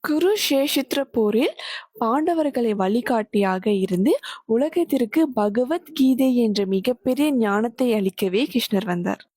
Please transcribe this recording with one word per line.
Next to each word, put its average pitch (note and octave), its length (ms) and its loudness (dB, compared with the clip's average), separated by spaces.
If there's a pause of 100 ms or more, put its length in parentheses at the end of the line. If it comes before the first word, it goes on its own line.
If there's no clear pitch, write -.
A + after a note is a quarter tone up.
குருஷேஷித்ர D4+ 920 0 (160)
போரில் A3+ 360 2 (500)
பாண்டவர்களை C4+ 680 0 (100)
வழிகாட்டியாக G3+ 840 0 (180)
இருந்து F#3+ 300 2 (400)
உலகத்திற்கு C#4+ 680 0 (180)
பகவத்கீதை C4 920 0 (160)
என்ற G3+ 200 0 (100)
மிகப்பெரிய B3+ 520 0 (140)
ஞானத்தை A3+ 460 0 (100)
அளிக்கவே F#3+ 440 0 (120)
கிருஷ்ணர் A3 380 0
வந்தார். F3 300 -4 (160)